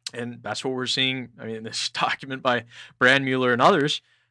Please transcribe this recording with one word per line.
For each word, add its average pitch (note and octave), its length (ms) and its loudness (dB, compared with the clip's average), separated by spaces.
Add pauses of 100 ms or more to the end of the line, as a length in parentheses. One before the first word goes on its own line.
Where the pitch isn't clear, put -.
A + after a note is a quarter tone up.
(120)
And A#2+ 300 -10
that's G#2 220 -8
what C3 100 -4
we're B2+ 120 -6
seeing. C3 440 -2 (100)
I A2+ 60 -12
mean, A2 160 -10
this - 260 -6
<laughs> - 20 -20
document C3+ 520 -6
by A#2+ 220 0 (360)
Brandmuller C3 520 4
and A#2+ 100 2
others, D3+ 400 4 (280)